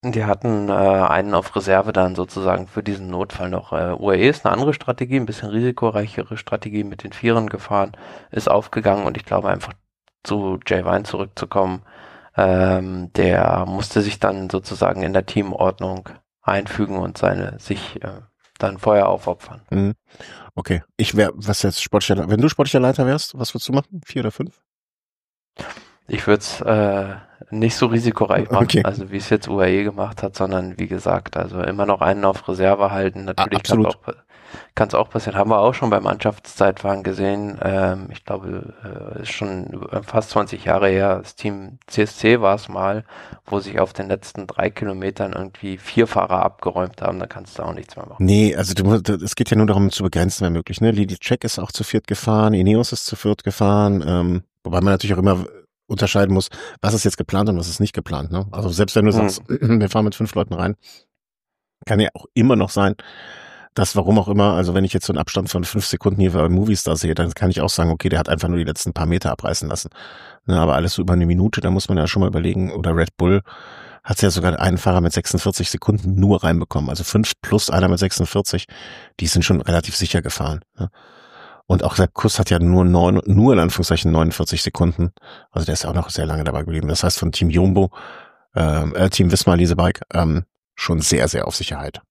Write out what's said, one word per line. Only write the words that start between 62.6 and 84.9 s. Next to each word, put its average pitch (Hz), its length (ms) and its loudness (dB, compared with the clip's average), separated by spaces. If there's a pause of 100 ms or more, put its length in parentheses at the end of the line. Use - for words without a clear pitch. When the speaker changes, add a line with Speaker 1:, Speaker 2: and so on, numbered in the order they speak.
Speaker 2:
sein, 101 260 2 (800)
dass, - 200 0
warum 101 220 4
auch 101 120 2
immer, 101 240 4
also 87 200 0
wenn 95 120 2
ich - 80 -2
jetzt 95 120 -2
so - 60 -4
einen - 80 -2
Abstand - 300 -2
von 90 160 -2
fünf 98 200 -4
Sekunden 98 360 0
hier 92 100 4
bei 82 160 2
Movistar 92 480 2
sehe, 82 180 -2
dann 85 200 0
kann - 180 0
ich - 80 -2
auch 76 100 0
sagen, 85 220 2
okay, 80 160 -2
der 90 120 2
hat 80 100 -2
einfach 82 180 0
nur 87 100 0
die 85 60 0
letzten - 300 -6
paar 82 120 -2
Meter 85 260 0
abreißen - 360 -4
lassen. - 220 -6 (560)
Ne, 92 140 2
aber 78 160 4
alles 85 180 0
so - 80 -4
über 90 120 2
eine 87 120 4
Minute, 90 340 2
da - 120 -2
muss 95 180 0
man 95 80 2
ja 78 100 2
schon - 140 0
mal 92 60 4
überlegen, 90 440 0
oder 87 240 -2
Red 82 220 0
Bull 95 240 4 (600)
hat's - 180 -2
ja 101 80 6
sogar 87 300 0
einen 90 180 2
Fahrer 90 240 2
mit 85 100 2
sechsundvierzig - 580 -2
Sekunden 98 460 0
nur 98 280 4
reinbekommen. 80 460 0
Also 87 140 -6
fünf - 380 0
plus - 280 0
einer 92 200 4
mit 90 100 2
sechsundvierzig, 95 680 -2 (520)
die 85 80 -2
sind - 160 2
schon 87 180 2
relativ - 360 -2
sicher 87 240 0
gefahren, 76 400 -6 (180)
ne? 98 100 -4 (800)
Und 90 160 2
auch - 120 -2
Sepp 92 180 2
Kuss - 240 2
hat - 140 2
ja 85 80 4
nur 90 260 6
neun, 90 400 4
nur 107 260 6
in 110 60 6
Anführungszeichen 82 540 2
neunundvierzig 80 500 2
Sekunden, 87 500 0 (380)